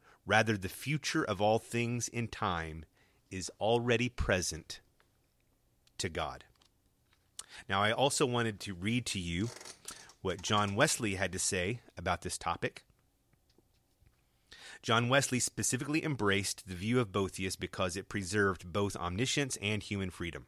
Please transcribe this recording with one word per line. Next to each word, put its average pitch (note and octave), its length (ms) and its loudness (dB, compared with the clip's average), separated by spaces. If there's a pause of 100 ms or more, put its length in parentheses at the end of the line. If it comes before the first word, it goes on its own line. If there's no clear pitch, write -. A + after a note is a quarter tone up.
(240)
Rather, A2 320 6
the F#2+ 140 -4
future - 540 -2
of G2 180 0
all G#2+ 160 6
things A#2 520 -2
in A#2 180 -4
time E2 580 -4 (460)
is F#2 180 -6 (100)
already A#2+ 480 4
present - 760 -2 (1160)
to F#2 120 -2
God." D2+ 360 -6 (1200)
Now, G2 160 2
I G#2+ 80 4
also C#3 340 4
wanted A#2 360 0
to G2 120 -8
read A2 340 0
to G2+ 120 -2
you F2 300 -2 (720)
what F#2 200 -2
John G#2 340 2
Wesley A#2 400 2
had F#2 160 0
to F#2 80 -6
say G2 420 -2 (160)
about F2 240 -2
this - 160 -6
topic. - 460 -4 (2000)
John A#2+ 280 4
Wesley C3 300 4
specifically C3+ 640 0
embraced G2+ 640 0
the F#2 80 -6
view A2 240 2
of G#2+ 120 0
Boethius F#2+ 440 0
because F2+ 420 -2
it F#2 100 -8
preserved G2 640 0
both G2+ 240 0
omniscience A#2+ 680 -2
and G#2 220 -2
human G2 260 -4
freedom. - 380 -8